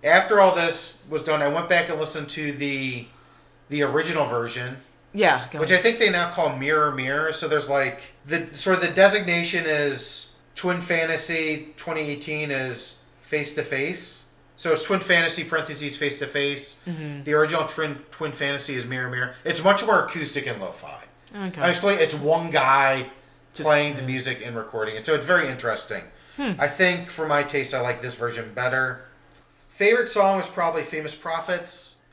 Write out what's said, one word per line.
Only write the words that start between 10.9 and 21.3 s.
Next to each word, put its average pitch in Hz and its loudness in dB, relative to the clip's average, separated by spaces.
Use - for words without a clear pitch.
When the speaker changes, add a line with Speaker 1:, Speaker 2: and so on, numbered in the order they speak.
Speaker 1:
twenty 156 -6
eighteen 151 -6
is 131 -6
Face 147 -2
to 143 -4
Face. 143 -6
So 160 2
it's 151 0
Twin 190 0
Fantasy, 165 2
parentheses, 147 -6
Face 143 -2
to 139 -4
Face. 143 -4
Speaker 2:
Mm-hmm. 151 -8
Speaker 1:
The 147 -2
original 151 4
Twin, 151 -4
Twin 151 -8
Fantasy 139 -4
is 123 -6
Mirror 127 -6
Mirror. 127 -6
It's 160 -2
much 202 4
more 202 4
acoustic 143 -6
and 113 -8
lo-fi. 80 -12